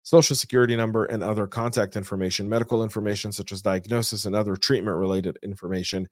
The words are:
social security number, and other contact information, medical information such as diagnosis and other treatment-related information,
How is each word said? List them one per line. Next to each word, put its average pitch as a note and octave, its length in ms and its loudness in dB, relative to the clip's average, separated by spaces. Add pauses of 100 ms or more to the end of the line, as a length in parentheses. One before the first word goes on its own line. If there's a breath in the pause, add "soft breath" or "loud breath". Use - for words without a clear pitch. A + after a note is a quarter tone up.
social D#3 340 6
security A#2+ 400 2
number, A2+ 300 2
and A2 160 -4
other G#2 260 0
contact A#2 480 -2
information, F#2+ 520 -4
medical A2+ 360 0
information G#2 480 -4
such - 180 -10
as G2 120 -10
diagnosis G#2 600 -2
and G2+ 120 -2
other G#2 180 0
treatment-related F#2+ 880 0
information, F#2 680 -6